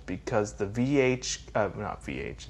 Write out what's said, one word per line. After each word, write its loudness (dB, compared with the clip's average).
Because 0
the -2
V 2
H, 2
uh, 4
not -6
V -4
H, -8